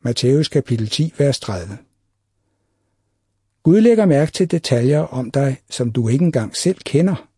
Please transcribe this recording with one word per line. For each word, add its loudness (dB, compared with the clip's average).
Matthæus 0
kapitel -2
ti, -4
vers 0
tredive. -10
Gud 4
lægger 4
mærke 2
til -2
detaljer 0
om -6
dig, -2
som -4
du -2
ikke 0
engang -2
selv -2
kender. 0